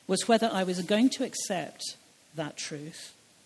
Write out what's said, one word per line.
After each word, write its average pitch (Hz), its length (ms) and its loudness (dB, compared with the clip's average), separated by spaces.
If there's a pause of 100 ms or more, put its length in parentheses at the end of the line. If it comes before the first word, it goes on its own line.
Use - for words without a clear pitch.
was 185 220 0
whether 226 220 6
I 190 120 0
was 180 180 -2
going 208 300 4
to 262 140 -2
accept - 580 -4 (520)
that 151 220 -6
truth - 560 -10 (340)